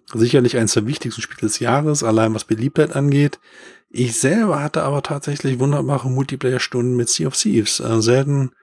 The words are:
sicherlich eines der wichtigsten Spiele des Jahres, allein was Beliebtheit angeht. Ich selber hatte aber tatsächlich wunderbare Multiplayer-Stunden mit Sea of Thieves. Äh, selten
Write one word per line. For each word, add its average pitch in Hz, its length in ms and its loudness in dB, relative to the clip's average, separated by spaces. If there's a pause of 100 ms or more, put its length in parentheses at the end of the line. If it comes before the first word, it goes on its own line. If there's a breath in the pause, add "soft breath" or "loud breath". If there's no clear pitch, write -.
(140)
sicherlich 120 420 4
eines 113 160 0
der 107 140 0
wichtigsten 117 340 -6
Spiele - 220 -10
des 110 160 -2
Jahres, 143 440 0
allein 110 300 2
was 107 120 -4
Beliebtheit 139 520 0
angeht. 143 420 2 (520 loud breath)
Ich 120 280 -2
selber 170 440 2
hatte 151 200 -2
aber 139 200 -2
tatsächlich 143 560 -4
wunderbare 135 500 0
Multiplayer-Stunden 127 880 -2
mit 120 140 0
Sea 160 180 -2
of 131 80 -6
Thieves. 123 440 0
Äh, 113 200 0
selten 135 520 2 (100)